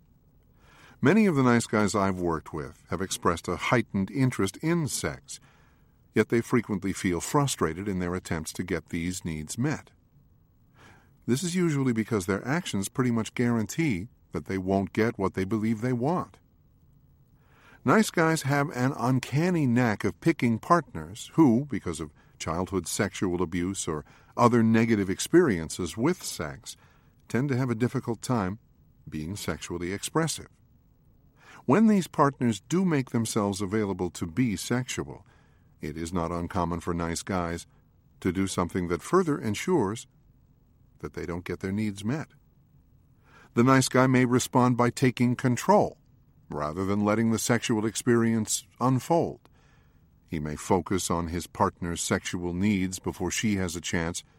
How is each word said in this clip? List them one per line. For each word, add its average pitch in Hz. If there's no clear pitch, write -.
Many 196
of 180
the 135
nice 120
guys 104
I've 95
worked 82
with 71
have 90
expressed 90
a 87
heightened 101
interest 127
in 165
sex, -
yet 110
they 120
frequently 101
feel 87
frustrated 101
in 95
their 90
attempts 85
to 101
get 85
these 90
needs 78
met. 135
This 127
is 170
usually 147
because 110
their 98
actions 123
pretty 127
much 113
guarantee 117
that 78
they 95
won't 95
get 113
what 95
they 95
believe 107
they 127
want. 135
Nice 196
guys 160
have 143
an 127
uncanny 139
knack 117
of 98
picking 123
partners 101
who, 143
because 85
of 78
childhood 90
sexual 92
abuse 87
or 76
other 120
negative 113
experiences 90
with 151
sex, -
tend 131
to 123
have 127
a 117
difficult 117
time 107
being 78
sexually 87
expressive. -
When 202
these 202
partners 135
do 185
make 143
themselves 104
available 98
to -
be 98
sexual, 85
it 76
is 82
not 85
uncommon 87
for 87
nice 85
guys 85
to 95
do 95
something 90
that 85
further 165
ensures 117
that 78
they 80
don't 85
get -
their 95
needs 101
met. 135
The 117
nice 131
guy 127
may 127
respond 123
by 120
taking 123
control, 131
rather 76
than 101
letting 110
the 110
sexual 113
experience 113
unfold. 131
He 85
may 76
focus 92
on 85
his 85
partner's 87
sexual 90
needs 92
before 87
she 107
has 92
a 87
chance 85